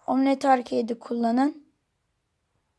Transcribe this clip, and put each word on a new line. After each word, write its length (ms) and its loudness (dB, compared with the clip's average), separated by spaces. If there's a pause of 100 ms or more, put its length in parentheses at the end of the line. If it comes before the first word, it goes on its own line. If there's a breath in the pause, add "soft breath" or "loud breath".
Omlet 380 0
Arcade'i 540 0
kullanın. 680 -2 (1120)